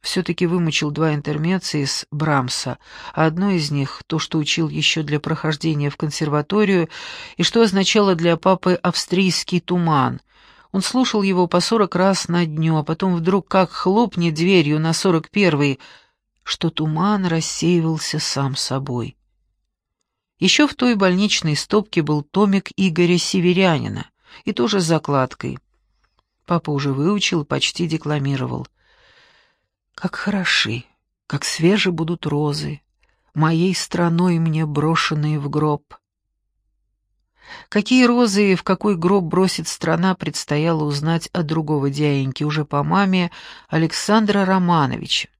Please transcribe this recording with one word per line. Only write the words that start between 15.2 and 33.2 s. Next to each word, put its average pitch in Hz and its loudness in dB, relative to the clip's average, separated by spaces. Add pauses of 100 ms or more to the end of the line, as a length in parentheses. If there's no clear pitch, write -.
первый, 147 2 (640)
что - -4
туман 170 0
рассеивался 160 0
сам 139 -4
собой. 127 -6 (1200)
Еще 285 4
в 285 -4
той 247 2
больничной 185 2
стопке - 0
был 147 -2
томик 196 0
Игоря 175 2
Северянина, 165 0 (340)
и - -4
тоже 214 0
с - -2
закладкой. 139 -2 (880)
Папа 160 -2
уже 139 -2
выучил 165 0
и - -6
почти 143 -4
декламировал. 139 -4 (1300)
"Как - -8
хороши, 170 -2 (440)
как - -6
свежи 185 0
будут 165 -6
розы, 147 -4 (540)